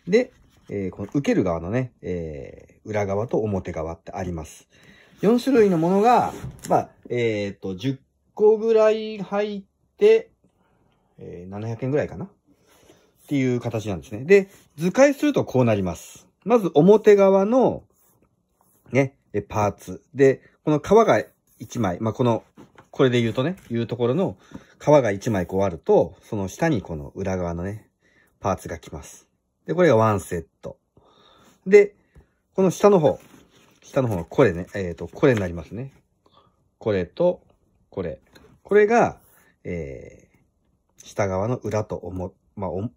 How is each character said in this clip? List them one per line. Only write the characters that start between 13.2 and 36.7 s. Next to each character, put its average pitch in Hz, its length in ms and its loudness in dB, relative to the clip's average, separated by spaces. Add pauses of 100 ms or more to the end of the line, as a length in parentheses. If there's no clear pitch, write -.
て 151 60 -6
い 135 120 0
う 123 140 -2
形 110 280 -6
な 95 80 -4
ん 76 60 -10
で - 40 -20
す - 60 -18
ね。 110 120 -10
で、 196 260 4 (260)
図 170 160 -2
解 277 220 4
す 285 100 -8
る 294 80 0
と 135 140 0
こ - 140 0
う 123 40 4
な 113 100 2
り 101 80 -2
ま 87 140 -4
す。 - 320 -20 (160)
ま 233 140 4
ず 175 160 -2
表 208 420 8
側 196 300 4
の、 220 360 0 (1120)
ね、 135 240 0 (160)
え、 101 80 -4
パ 107 280 -4
ー 98 40 -4
ツ。 - 300 -16 (120)
で、 135 280 2 (220)
こ 156 60 -2
の 151 100 0
皮 - 20 -20
が 196 420 4 (340)
一 - 200 -14
枚、 92 200 -2
ま 113 120 -4
あ、 - 20 -4
こ 127 120 -2
の、 117 200 0 (480)
こ 143 120 2
れ 131 60 4
で 120 120 0
言 113 80 -2
う - 20 -6
と 131 120 -4
ね、 180 100 -4 (160)
言 117 120 -4
う 113 40 -6
と 117 100 -8
こ 120 120 -2
ろ 131 80 0
の 175 200 -4 (440)
皮 - 40 -14
が 131 280 4
一 98 180 -6
枚 95 160 -2
こ 95 120 -4
う 98 40 2
あ 98 60 0
る 85 100 -8
と、 147 440 0
そ - 120 -14
の 98 140 -6
下 165 200 -4
に 113 140 -2
こ 85 140 -12
の 71 180 -14
裏 95 220 -6
側 87 180 -6
の 85 80 -8
ね、 101 260 -12 (520)
パ 101 100 -4
ー 92 60 -2
ツ - 100 -14
が 85 140 -12
来 - 100 -20
ま 78 140 -16
す。 - 240 -20 (360)
で、 160 100 -6
こ 175 80 2
れ 170 60 6
が 120 80 6
ワ 110 160 4
ン 101 80 -2
セ - 180 -8
ッ 82 80 -12 (140)
ト。 - 160 -16 (920)
で、 202 260 6 (580)
こ 190 100 0
の 185 100 2
下 - 180 4
の 202 80 4
方、 147 220 0 (600)
下 - 220 -4
の 123 60 -2
方 101 80 -2
の 82 80 -6
こ - 180 2
れ 104 100 4
ね、 87 220 -8
え 92 160 -6
ー 82 40 -10
と、 87 120 -12
こ - 200 -2
れ 131 80 4
に 107 60 -4
な 95 60 -4
り 87 60 -8
ま 85 120 -12
す - 60 -20
ね。 135 220 -14 (840)